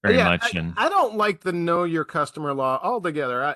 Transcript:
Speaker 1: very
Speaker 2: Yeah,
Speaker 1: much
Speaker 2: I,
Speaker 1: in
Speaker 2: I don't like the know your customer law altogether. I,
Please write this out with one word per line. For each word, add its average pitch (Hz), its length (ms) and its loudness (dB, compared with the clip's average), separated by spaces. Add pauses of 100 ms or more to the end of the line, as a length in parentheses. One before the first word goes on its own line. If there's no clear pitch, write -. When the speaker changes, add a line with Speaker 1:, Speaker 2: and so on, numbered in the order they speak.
Speaker 1:
very 104 140 6
Speaker 2:
Yeah, 170 80 4
Speaker 1:
much 87 300 0
Speaker 2:
I, 85 40 0
Speaker 1:
in 82 180 -4
Speaker 2:
I 247 120 2
don't 311 280 2
like 208 240 0
the 185 120 -4
know 170 300 0
your 165 220 -2
customer 147 480 -4
law 131 300 0
altogether. 151 600 -2
I, 143 120 -2